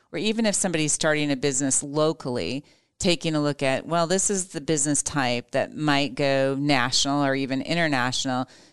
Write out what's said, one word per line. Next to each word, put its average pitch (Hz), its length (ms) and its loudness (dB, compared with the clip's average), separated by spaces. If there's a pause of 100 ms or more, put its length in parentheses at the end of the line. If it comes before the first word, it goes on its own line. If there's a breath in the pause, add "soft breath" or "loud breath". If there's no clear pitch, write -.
(120)
or - 80 -6
even 220 260 0
if 202 80 2
somebody's 160 400 0
starting 151 380 0
a 139 40 2
business 139 460 0
locally, 143 840 -2 (360 soft breath)
taking 165 340 2
a 151 80 2
look 147 220 -2
at, 135 240 0
well, 170 180 2
this 185 240 0
is 190 200 -4
the 160 120 -8
business 151 400 0
type 123 500 -2
that 120 240 -2
might 143 380 0
go 135 460 2
national 143 680 2
or 135 80 2
even 135 300 -2
international. 135 840 -2 (260 loud breath)